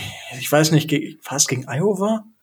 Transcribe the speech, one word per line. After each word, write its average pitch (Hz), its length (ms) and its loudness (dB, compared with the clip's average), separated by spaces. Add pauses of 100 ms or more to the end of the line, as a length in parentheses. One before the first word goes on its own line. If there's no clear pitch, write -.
(380)
ich - 140 -4
weiß 156 180 6
nicht, 156 180 4
ge-, - 360 -4
war's 143 240 0
gegen 127 180 -4
Iowa? 196 600 0 (160)